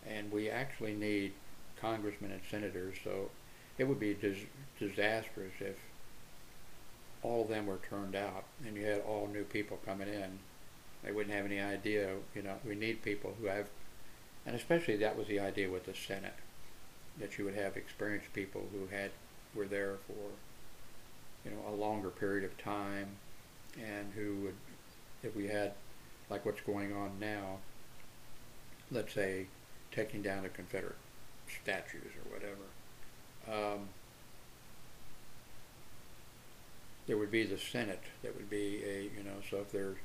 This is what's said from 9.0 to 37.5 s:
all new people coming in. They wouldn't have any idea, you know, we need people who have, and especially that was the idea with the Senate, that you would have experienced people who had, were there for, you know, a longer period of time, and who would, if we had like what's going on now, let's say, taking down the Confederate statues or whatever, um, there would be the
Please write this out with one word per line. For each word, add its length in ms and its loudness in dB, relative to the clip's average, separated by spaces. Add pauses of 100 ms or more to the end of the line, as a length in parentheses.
all 240 4
new 120 0
people 420 0
coming 240 0
in. 300 -2 (640)
They 80 0
wouldn't 220 2
have 120 4
any 140 2
idea, 520 4 (240)
you 80 -2
know, 120 0 (120)
we 80 0
need 260 2
people 380 2
who 80 2
have, 200 4 (760)
and 100 0
especially 420 6
that 200 6
was 100 0
the 120 6
idea 300 4
with 160 0
the 100 -4
Senate, 400 -2 (840)
that 200 -2
you 80 2
would 100 2
have 220 2
experienced 560 0
people 400 0
who 220 -2
had, 160 0 (440)
were 100 2
there 300 2 (100)
for, 80 -6 (1300)
you 60 -2
know, 220 -2
a 20 2
longer 340 4
period 340 4
of 140 0
time, 500 0 (680)
and 400 -2
who 280 2
would, 120 0 (680)
if 120 0
we 120 2
had 240 4 (640)
like 140 2
what's 140 2
going 300 2
on 280 0
now, 400 0 (1300)
let's 240 0
say, 320 4 (460)
taking 320 2
down 180 4
the 80 0
Confederate 460 -2 (680)
statues 500 -2 (140)
or 80 -4
whatever, 320 -4 (840)
um, 400 2 (3250)
there 120 6
would 120 4
be 140 8
the 160 4